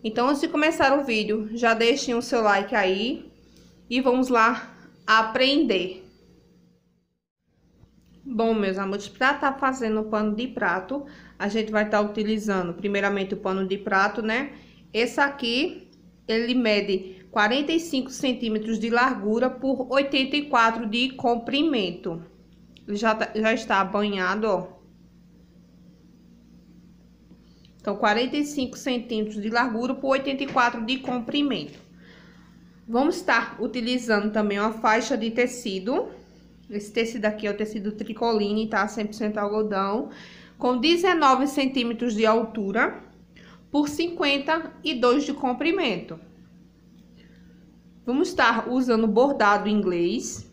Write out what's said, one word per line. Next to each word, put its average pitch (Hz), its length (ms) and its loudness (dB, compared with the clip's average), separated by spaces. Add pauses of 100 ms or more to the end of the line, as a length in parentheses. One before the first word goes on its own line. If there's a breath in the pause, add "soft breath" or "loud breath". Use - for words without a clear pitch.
Então, 240 260 0
antes 285 120 0
de 320 80 -2
começar 302 500 2
o 277 60 -2
vídeo, 214 520 -2
já 233 180 4
deixem 240 380 2
o 233 80 0
seu 240 220 0
like 202 320 2
aí 208 580 0 (560 soft breath)
e 240 120 0
vamos 254 280 2
lá 233 480 2 (300)
aprender. 220 1000 2 (2250)
Bom, 226 280 2
meus 196 260 0
amores, 202 280 -4
pra 262 280 0
tá 269 180 0
fazendo 262 480 -2
o 214 100 -6
pano 214 240 0
de 240 140 -4
prato, 202 580 -4 (320 loud breath)
a 196 80 -4
gente 214 240 -2
vai 214 180 2
tá 214 120 2
utilizando 208 760 -2
primeiramente 202 600 -2
o - 20 -6
pano 190 280 -2
de 190 140 -2
prato, 202 440 0
né? 240 360 -2 (340 loud breath)
Esse 240 280 0
aqui, 277 680 -2 (380)
ele 233 280 0
mede 208 760 0
quarenta 247 420 2
e 330 80 2
cinco 269 300 -4
centímetros 226 680 -2
de 226 100 -2
largura 233 640 2
por 254 420 -4
oitenta 277 440 0
e 294 120 -2
quatro 233 400 2
de 240 260 0
comprimento. 233 1080 -2 (640)
Ele 202 100 -6
já 220 160 2
tá, 220 220 -2
já 220 180 2
está 208 320 0
banhado, 202 640 0
ó. 180 220 0 (3000 soft breath)
Então, 302 160 -4
quarenta 240 400 0
e 294 80 0
cinco 277 340 -6
centímetros 214 640 -4
de 220 80 -2
largura 240 460 0
por 269 140 -2
oitenta 269 340 0
e - 20 -6
quatro 240 400 0
de 254 140 -2
comprimento. 247 760 -2 (1120 loud breath)
Vamos 269 300 2
estar - 440 0
utilizando 226 720 0
também 208 280 0
uma 220 120 0
faixa 220 440 2
de 220 160 -2
tecido. 240 760 -2 (640 loud breath)
Esse 202 220 -8
tecido 226 320 -2
aqui 214 240 -2
é - 20 0
o 202 60 -2
tecido 214 340 -4
tricoline, 220 800 0
tá? 208 180 0
Cem 208 200 -4
por 214 80 -8
cento 214 240 -2
algodão, 208 680 -2 (480 loud breath)
com 247 220 0
dezenove 311 680 4
centímetros 247 680 -2
de 220 100 2
altura 220 800 0 (680 loud breath)
por 294 160 2
cinquenta 320 840 -2 (120)
e 302 100 -2
dois 247 300 4
de 247 100 -4
comprimento. 247 880 -2 (1900 loud breath)
Vamos 277 220 2
estar 226 400 2
usando 240 400 2
bordado 208 580 4
inglês 190 880 0